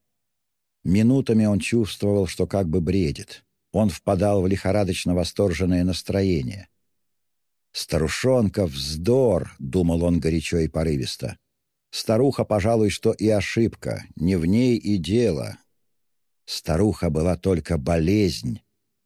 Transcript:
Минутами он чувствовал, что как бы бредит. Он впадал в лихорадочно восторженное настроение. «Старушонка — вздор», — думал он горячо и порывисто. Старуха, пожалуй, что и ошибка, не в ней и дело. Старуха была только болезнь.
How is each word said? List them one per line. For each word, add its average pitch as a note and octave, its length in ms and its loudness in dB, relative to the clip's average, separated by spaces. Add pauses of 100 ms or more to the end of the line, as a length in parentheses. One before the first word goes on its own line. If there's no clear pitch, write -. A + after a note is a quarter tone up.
(880)
Минутами A2 560 4
он G#2 160 2
чувствовал, G2+ 680 0
что F2+ 200 -4
как G2 220 0
бы F2+ 100 0
бредит. F2 640 -2 (300)
Он G#2 160 2
впадал G2+ 520 0
в F2+ 60 2
лихорадочно F#2+ 640 0
восторженное F2+ 720 0
настроение. F#2 840 -2 (1040)
«Старушонка — G2+ 920 0
вздор», — E2 920 0
думал E2+ 460 0
он E2+ 160 2
горячо D#2+ 380 0
и D#2 100 0
порывисто. D2 680 -4 (540)
Старуха, A#2 540 0
пожалуй, G#2+ 440 2
что A2 220 -2
и G#2+ 160 0
ошибка, G#2 800 -2 (100)
не F2+ 220 0
в D#2+ 80 -2
ней A#2 320 2
и G2+ 180 -2
дело. F2 640 -2 (880)
Старуха F2 640 0
была D#2+ 260 0
только E2+ 420 -2
болезнь. F2 840 0 (440)